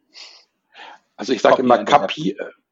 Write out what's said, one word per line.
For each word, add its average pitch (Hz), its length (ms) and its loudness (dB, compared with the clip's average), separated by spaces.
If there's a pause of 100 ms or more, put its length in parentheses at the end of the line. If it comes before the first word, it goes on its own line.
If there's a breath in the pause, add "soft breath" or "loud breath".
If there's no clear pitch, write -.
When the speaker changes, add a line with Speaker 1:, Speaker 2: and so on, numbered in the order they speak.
(1160 loud breath)
Speaker 1:
Also - 180 -6
ich - 80 -4
sag 131 100 4
Speaker 2:
Copy 127 120 2
Speaker 1:
immer 123 160 4
Speaker 2:
and - 120 -4
adapt. - 240 2
Speaker 1:
kapi-, 160 200 -6 (360)